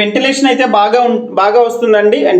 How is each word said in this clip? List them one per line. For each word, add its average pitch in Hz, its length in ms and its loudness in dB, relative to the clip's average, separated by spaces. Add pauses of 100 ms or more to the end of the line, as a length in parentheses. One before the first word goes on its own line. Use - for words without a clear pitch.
వెంటిలేషన్ 269 500 -2
అయితే 254 140 0 (140)
బాగా 214 280 0
ఉం-, 226 140 -2 (220)
బాగా 214 260 2
వస్తుందండి. 226 500 0 (120)
And 180 80 2